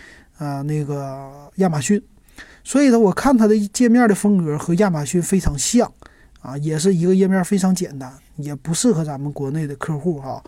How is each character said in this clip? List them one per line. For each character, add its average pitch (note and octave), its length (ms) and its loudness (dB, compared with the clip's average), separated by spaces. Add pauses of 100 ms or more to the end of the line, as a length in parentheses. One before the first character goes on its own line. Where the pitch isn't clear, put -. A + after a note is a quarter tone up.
(380)
呃， C#3+ 240 -8
那 D3+ 200 -4
个 C#3 480 -10 (260)
亚 F#3 120 2
马 D#3 100 -2
逊。 G3+ 240 0 (640)
所 C4+ 180 2
以 C#4 60 6
呢， A3+ 100 6
我 G#3 140 4
看 C#4 240 2
它 A3 100 4
的 G#3 220 2
界 B3 200 2
面 A#3+ 200 6
的 G3+ 60 4
风 G3+ 240 2
格 D3+ 180 -2
和 E3 180 -4
亚 G3+ 140 2
马 D#3 160 -2
逊 F3 160 -2
非 F#3+ 180 0
常 D3 200 -2
像 - 340 0 (480)
啊， C3+ 180 -12
也 D#3 200 -4
是 F#3+ 160 2
一 E3 100 0
个 F#3 100 4
页 F#3+ 140 4
面 F#3+ 160 2
非 G3+ 140 0
常 F#3 160 2
简 D#3+ 240 -8
单， C3 120 -12 (260)
也 D3 180 -10
不 C#3+ 180 -8
适 A#3 200 0
合 D#3+ 120 0
咱 C#3+ 160 -8
们 C#3+ 120 -6
国 C3+ 180 -8
内 D#3 160 -4
的 C#3+ 100 -10
客 D#3 220 -6
户 D3+ 200 -4
哈。 C3 300 -12